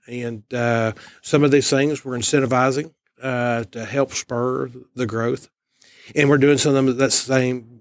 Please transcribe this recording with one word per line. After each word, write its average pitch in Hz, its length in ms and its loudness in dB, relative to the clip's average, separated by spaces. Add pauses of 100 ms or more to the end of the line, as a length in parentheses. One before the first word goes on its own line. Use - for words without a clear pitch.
And, 120 360 -10 (100)
uh, 117 380 0 (320)
some 147 200 2
of 147 60 4
these 139 200 4
things 143 360 0
we're 127 120 -8
incentivizing, 131 760 0 (300)
uh, 120 480 -2
to 113 140 -10
help 127 280 -2
spur 127 560 -4 (260)
the 123 120 -4
growth. 113 420 -4 (640)
And 143 140 4
we're 143 100 6
doing 143 180 6
some 135 300 2
of 123 100 0
that 135 140 2
same 127 680 -2